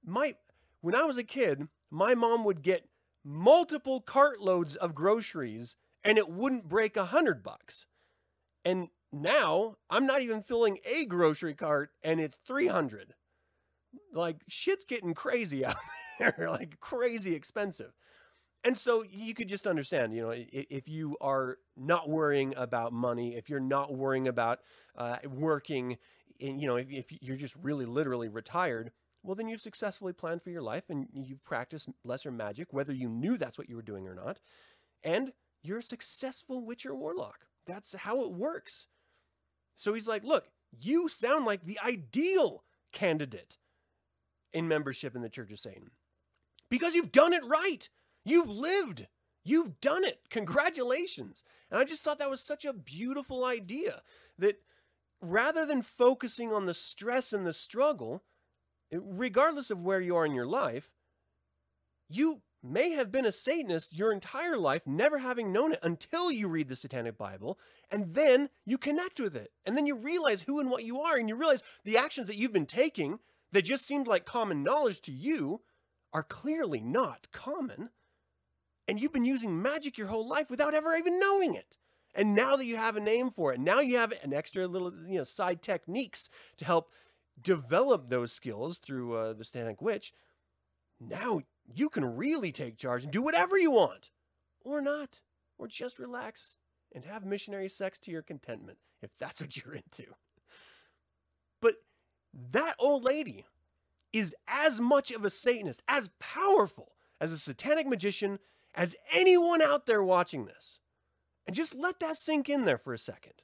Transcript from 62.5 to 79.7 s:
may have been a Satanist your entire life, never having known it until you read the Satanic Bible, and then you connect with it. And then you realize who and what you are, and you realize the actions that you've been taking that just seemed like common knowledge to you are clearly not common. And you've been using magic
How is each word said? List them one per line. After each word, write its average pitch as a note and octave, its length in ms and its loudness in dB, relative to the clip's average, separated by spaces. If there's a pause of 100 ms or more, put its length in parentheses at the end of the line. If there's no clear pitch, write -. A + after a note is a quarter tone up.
may A3+ 260 0
have B3+ 200 -2
been C4 140 0
a G#3 60 2
Satanist A#3 600 -2
your G3+ 180 0
entire C#4 460 -2
life, E3 280 2
never C4+ 340 2
having A#3+ 320 -4
known C#4+ 220 2
it - 100 -4
until E4 480 0
you G#3+ 160 -2
read D#3+ 200 -2
the B2+ 80 -6
Satanic A#2 420 -6
Bible, G2+ 420 -8 (320)
and F#3+ 240 -2
then C#4 340 6 (160)
you A#3+ 120 0
connect D#4 420 -2
with F#3+ 160 -4
it. G#2+ 160 -10 (140)
And A3 120 0
then D4 80 4
you D4 100 0
realize C4 460 0
who C#4+ 180 -2
and C4 100 0
what B3 140 0
you A#3+ 180 -4
are, D#4 160 4
and A3+ 120 2
you A3 60 -2
realize C#4+ 280 4 (200)
the G#3+ 140 2
actions C4 300 0
that G#3 100 -6
you've A3+ 160 0
been E3+ 120 4
taking G3 540 0 (320)
that F#3+ 120 4
just B3+ 220 0
seemed C#4 220 -2
like G3 180 2
common F#3+ 380 0
knowledge A#3+ 380 2
to D#3 100 -12
you F3+ 500 -2 (500)
are D#3 120 -2
clearly B3+ 580 -2
not F3 500 -2
common. C4 580 -8 (1000)
And G#3+ 120 -2
you've D4 140 -2
been A#3+ 120 2
using A3+ 360 0
magic C#4+ 360 -4